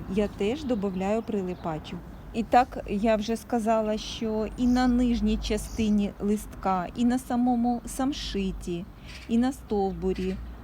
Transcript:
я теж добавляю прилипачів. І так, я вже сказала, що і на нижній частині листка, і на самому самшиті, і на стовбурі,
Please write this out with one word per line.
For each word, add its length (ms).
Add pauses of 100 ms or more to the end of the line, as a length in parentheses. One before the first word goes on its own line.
(160)
я 120
теж 360
добавляю 580
прилипачів. 760 (360)
І 100
так, 460
я 260
вже 220
сказала, 600
що 500 (100)
і 100
на 200
нижній 500
частині 840
листка, 760
і 100
на 140
самому 640
самшиті, 1000 (420)
і 100
на 140
стовбурі, 840 (280)